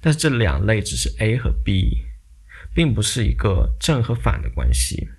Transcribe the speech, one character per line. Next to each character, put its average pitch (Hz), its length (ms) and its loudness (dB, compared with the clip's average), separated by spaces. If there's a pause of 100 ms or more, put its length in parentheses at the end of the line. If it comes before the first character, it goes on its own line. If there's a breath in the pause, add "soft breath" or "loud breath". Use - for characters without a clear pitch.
但 156 120 4
是 156 60 -2
这 151 100 2
两 98 360 2
类 107 160 2
只 - 140 -6
是 - 240 -2
A 110 180 2
和 120 120 -2 (140)
B， 95 400 0 (720 loud breath)
并 165 180 2
不 107 80 0
是 104 240 -2
一 - 80 2
个 95 460 2
正 135 240 0
和 117 100 -2
反 - 280 -2
的 - 80 -6
关 58 240 0
系。 - 460 -2